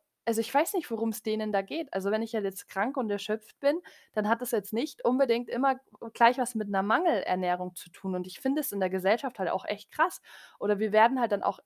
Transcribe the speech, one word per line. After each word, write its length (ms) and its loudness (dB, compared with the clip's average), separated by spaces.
also, 160 0
ich 120 -6
weiß 200 2
nicht, 180 -4
worum's 320 -2
denen 280 -2
da 100 2
geht. 320 -6
Also, 180 0
wenn 100 0
ich 140 -4
halt 100 0
jetzt 240 -6
krank 280 -2
und 120 -2
erschöpft 500 -4
bin, 220 2
dann 160 0
hat 120 2
das 100 -4
jetzt 220 -2
nicht 320 -4
unbedingt 440 2
immer 300 0
gleich 240 6
was 180 -2
mit 140 -2
'ner 140 0
Mangelernährung 920 0
zu 160 -16
tun. 240 -6
Und 120 -4
ich 120 -16
finde 220 0
es 100 -6
in 80 -4
der 100 0
Gesellschaft 500 0
halt 100 -2
auch 160 -4
echt 260 -8
krass. 300 0
Oder 200 0
wir 120 0
werden 280 6
halt 120 0
dann 120 0
auch 220 -2